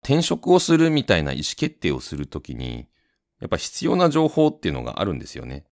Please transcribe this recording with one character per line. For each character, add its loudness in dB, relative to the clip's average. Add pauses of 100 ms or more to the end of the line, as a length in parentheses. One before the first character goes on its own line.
転 2
職 -4
を 8
す 4
る 4
み 0
た 4
い 2
な -2
意 -4
思 -6 (140)
決 -2
定 -2
を -2
す -10
る -6
と -10
き -12
に、 -10 (540)
や -10
っ -10
ぱ -2
必 -8
要 2
な 4
情 2
報 4
っ 0
て -2
い 0
う -4
の -6
が -6
あ 0
る -2
ん -6
で -12
す -14
よ -12
ね。 -12